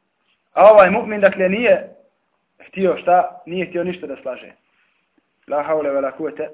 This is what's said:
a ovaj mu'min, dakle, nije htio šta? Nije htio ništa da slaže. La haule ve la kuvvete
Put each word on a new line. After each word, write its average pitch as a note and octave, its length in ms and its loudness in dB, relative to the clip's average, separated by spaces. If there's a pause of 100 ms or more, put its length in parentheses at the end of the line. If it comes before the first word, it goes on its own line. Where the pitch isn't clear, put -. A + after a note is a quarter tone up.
(540)
a G3 180 6
ovaj G3 180 8
mu'min, G#3+ 300 -6
dakle, F#3+ 300 0
nije G3 460 -2 (720)
htio F#3 300 -2
šta? - 480 0
Nije F3 200 -8
htio F3 180 -8
ništa F3+ 240 -10
da C3+ 80 -12
slaže. A2+ 360 -16 (960)
La D3 160 -6
haule D3+ 280 -4
ve C#3 100 -4
la C3+ 100 -6
kuvvete D#3 420 -10